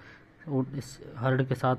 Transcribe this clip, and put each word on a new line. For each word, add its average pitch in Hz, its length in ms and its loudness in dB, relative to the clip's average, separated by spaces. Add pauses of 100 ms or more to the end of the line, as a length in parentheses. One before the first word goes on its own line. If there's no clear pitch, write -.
(500)
उ-, 131 160 2 (100)
इस - 420 -10
हरड़ 131 260 4
के 131 120 0
साथ 131 240 2